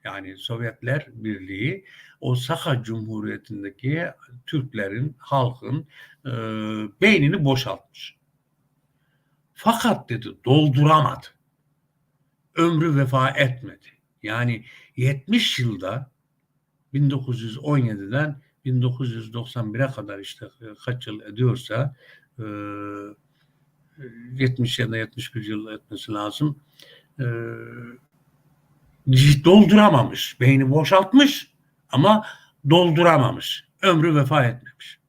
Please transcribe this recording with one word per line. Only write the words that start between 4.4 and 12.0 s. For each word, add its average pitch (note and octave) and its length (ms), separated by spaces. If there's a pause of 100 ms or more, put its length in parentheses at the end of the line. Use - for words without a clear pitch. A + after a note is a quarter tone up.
Türklerin, A#2+ 720
halkın, C3 680 (400)
e, C3 40 (720)
beynini F3 440
boşaltmış. B2 720 (1400)
Fakat - 540
dedi, A2+ 200 (160)
dolduramadı. D3 840 (1300)